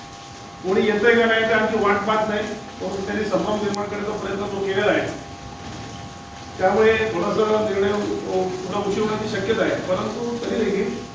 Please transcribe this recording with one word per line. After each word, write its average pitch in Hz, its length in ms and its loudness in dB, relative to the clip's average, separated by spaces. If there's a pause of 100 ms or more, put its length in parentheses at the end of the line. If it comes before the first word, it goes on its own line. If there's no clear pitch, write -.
(640)
कोणी 208 220 4
येतंय 214 300 6
का 233 100 6
नाही 220 160 4
ते 220 120 2
आमची 220 240 2
वाट 202 200 4 (100)
पाहत 214 220 2
नाही, 214 140 0 (380)
परंतु 190 240 -4
त्यांनी 208 200 -2
संभ्रम 190 300 0
निर्माण 202 300 -2
करण्याचा 202 320 -4
प्रयत्न 196 280 -4
तो 196 200 -4
केलेला 196 260 2
आहे, 160 160 2 (1500)
त्यामुळे 214 360 6 (200)
थोडासा 214 560 2
निर्णय 196 220 2
उ-, 185 580 0 (120)
थोडा 196 180 -4 (100)
उशीर 214 140 0
होण्याची 214 260 -2
शक्यता 190 340 0
आहे. - 120 0
परंतु 220 600 -2
तरी 220 260 0
देखील - 520 -2